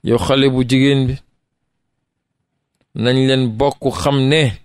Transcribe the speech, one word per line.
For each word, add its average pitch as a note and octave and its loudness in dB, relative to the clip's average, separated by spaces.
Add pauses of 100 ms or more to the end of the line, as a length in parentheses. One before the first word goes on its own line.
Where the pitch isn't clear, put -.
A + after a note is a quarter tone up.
yow A#2 0
xale C#3 0
bu B2+ 0
jigéen C3+ 2
bi, B2+ -4 (1800)
nañ B2 0
leen C3 2
bokk B2+ -2 (120)
xam C#3+ 0 (100)
ne D#3 2 (220)